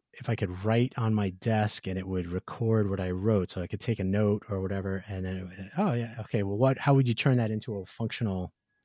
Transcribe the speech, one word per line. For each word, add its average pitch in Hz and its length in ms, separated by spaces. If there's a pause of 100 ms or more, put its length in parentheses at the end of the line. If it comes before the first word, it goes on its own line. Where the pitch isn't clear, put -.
(120)
if - 160
I 113 80
could 92 280
write 117 320
on 113 160
my 104 180
desk 107 580
and 92 100
it 92 80
would 90 240
record 107 580
what 95 120
I 92 100
wrote, 95 400
so 95 100
I 87 60
could - 140
take - 180
a 95 60
note 104 440
or 98 140
whatever." 95 460
And 95 180
then, 92 100
it 92 80
would, 95 320
"Oh 185 180
yeah, 113 260
okay. 104 240
Well, 98 120
what, 131 220
how 143 160
would 135 140
you 117 60
turn 127 240
that 110 120
into 107 260
a 95 100
functional 98 680 (320)